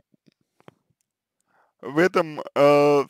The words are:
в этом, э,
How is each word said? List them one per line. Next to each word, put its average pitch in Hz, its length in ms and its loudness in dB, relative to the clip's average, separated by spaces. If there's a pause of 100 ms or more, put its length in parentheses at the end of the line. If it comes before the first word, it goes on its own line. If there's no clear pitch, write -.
(1800)
в 139 180 -10
этом, 170 420 -2
э, 143 680 2